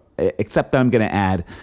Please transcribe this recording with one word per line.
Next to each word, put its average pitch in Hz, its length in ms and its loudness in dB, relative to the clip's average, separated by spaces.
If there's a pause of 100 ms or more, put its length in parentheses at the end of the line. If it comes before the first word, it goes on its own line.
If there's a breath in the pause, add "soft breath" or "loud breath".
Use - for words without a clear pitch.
(200)
e-, 92 180 2
except - 360 -2
that 135 60 2
I'm 127 100 2
gonna 110 160 2
add, 95 400 0 (180 loud breath)